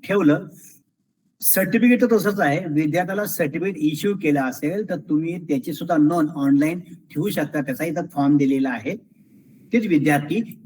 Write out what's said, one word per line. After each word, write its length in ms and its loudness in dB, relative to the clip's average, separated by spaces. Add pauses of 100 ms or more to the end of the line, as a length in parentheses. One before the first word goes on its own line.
ठेवलं. 420 2 (920)
सर्टिफिकेट 640 4
तर 100 4
तसंच 280 2
आहे, 180 2 (100)
विद्यार्थ्याला 560 -2
सर्टिफिकेट 520 -4
इश्यू 460 -2
केला 220 2
असेल 440 -4
तर 80 -4 (120)
तुम्ही 280 -2 (120)
त्याची 240 -2
सुद्धा 240 -4
नोंद 380 4
ऑनलाइन 460 2
ठेवू 480 -6
शकता. 320 -4
त्याचा 240 -4
इथं 280 -4
फॉर्म 240 2
दिलेला 340 2
आहे. 260 -6 (760)
तेच 140 2
विद्यार्थी, 540 2 (260)